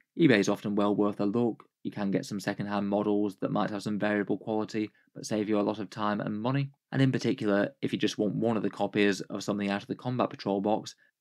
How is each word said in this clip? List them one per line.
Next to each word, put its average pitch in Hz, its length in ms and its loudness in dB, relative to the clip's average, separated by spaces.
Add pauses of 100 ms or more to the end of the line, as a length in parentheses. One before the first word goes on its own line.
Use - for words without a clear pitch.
(160)
eBay 131 220 6
is 98 120 4
often 101 260 -2
well 104 200 2
worth 104 240 2
a 101 60 0
look. 113 380 0 (180)
You - 80 -6
can 101 220 -4
get 95 160 0
some 104 120 -6
second-hand 101 480 -4
models 101 540 2
that - 100 -2
might 104 200 0
have 101 100 -6
some 107 160 -4
variable 104 400 0
quality, 107 540 -4 (240)
but - 100 -12
save 107 240 0
you 104 100 4
a - 20 2
lot 104 180 -2
of 98 100 -8
time 104 320 -2
and 104 180 -4
money. 135 300 0 (220)
And 127 100 2
in 131 100 4
particular, 107 720 0
if - 100 -2
you 104 60 -2
just - 220 0
want 101 160 0
one 110 220 2
of 98 60 -4
the 101 60 0
copies 101 520 2
of - 220 -8
something 101 280 -2
out 101 100 -2
of - 60 -16
the 113 80 -4
Combat 123 340 -2
Patrol 101 320 -2
box, 107 340 -2 (260)